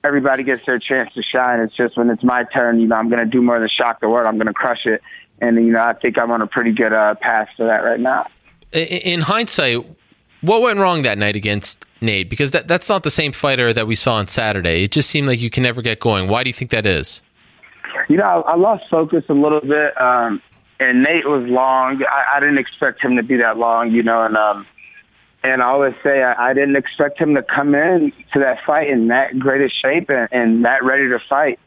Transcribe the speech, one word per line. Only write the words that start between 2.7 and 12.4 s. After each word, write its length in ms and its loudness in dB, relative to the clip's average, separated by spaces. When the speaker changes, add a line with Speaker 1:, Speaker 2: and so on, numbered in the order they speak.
Speaker 1:
you 80 2
know, 80 2
I'm 140 -2
gonna 160 0
do 160 0
more 180 2
than 80 0
shock 320 -2
the 80 -2
world. 200 2
I'm 100 -2
gonna 160 -2
crush 320 -4
it. 160 0
And, 160 2
you 160 4
know, 80 2
I 120 2
think 240 -2
I'm 140 0
on 100 0
a 60 -2
pretty 240 -2
good, 220 0
uh, 220 2
path 420 -2
for 100 -2
that 160 0
right 160 -2
now. 260 -2
Speaker 2:
I, 60 0
in 400 -2
hindsight, 680 -2
what 220 2
went 180 2
wrong 220 2
that 160 0
night 180 0
against 500 -4
Nate? 300 -2
Because 220 -4